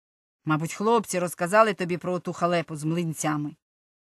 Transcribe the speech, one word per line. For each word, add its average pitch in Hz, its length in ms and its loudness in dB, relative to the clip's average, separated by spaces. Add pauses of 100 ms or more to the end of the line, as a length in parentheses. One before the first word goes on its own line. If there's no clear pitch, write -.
(460)
Мабуть, 156 280 0
хлопці 208 460 0
розказали 180 540 4
тобі 175 240 -2
про 180 160 -4
оту 175 200 -4
халепу 170 420 0
з 147 80 -10
млинцями?" 156 720 -2 (560)